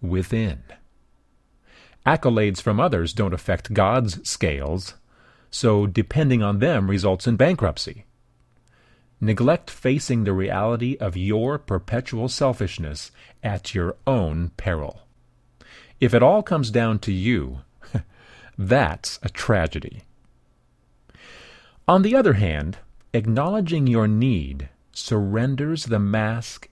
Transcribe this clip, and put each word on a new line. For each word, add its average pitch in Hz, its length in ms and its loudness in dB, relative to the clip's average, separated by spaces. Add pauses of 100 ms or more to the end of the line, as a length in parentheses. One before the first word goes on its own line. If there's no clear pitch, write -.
within. 92 600 -2 (1400)
Accolades 110 560 2
from 104 180 0
others 110 360 0
don't 101 180 0
affect 87 400 -4
God's 104 560 0
scales, 76 640 -4 (580)
so 104 360 2
depending 120 560 2
on 101 160 0
them 117 320 2
results 95 360 0
in 117 100 2
bankruptcy. 110 680 0 (1160)
Neglect 120 480 2
facing 127 540 0
the 98 100 2
reality 113 680 -2
of 92 160 -4
your 110 420 -2
perpetual 117 680 -4
selfishness 92 840 -4 (320)
at 104 320 -6
your 87 220 -2 (100)
own 85 520 0
peril. 80 420 -6 (1000)
If 120 120 2
it 120 100 6
all 190 200 6
comes 147 280 -2
down 113 280 2
to 101 140 -4
you, 92 480 -2 (320)
<laughs> 98 100 -2 (560)
that's 101 640 0
a 101 60 -4
tragedy. - 760 -2 (1800)
On 185 160 6
the 214 140 4
other 208 180 6
hand, 85 440 0 (340)
acknowledging 151 760 0
your 113 220 4
need 82 600 0 (240)
surrenders 127 920 -2
the 113 120 0
mask 107 720 -2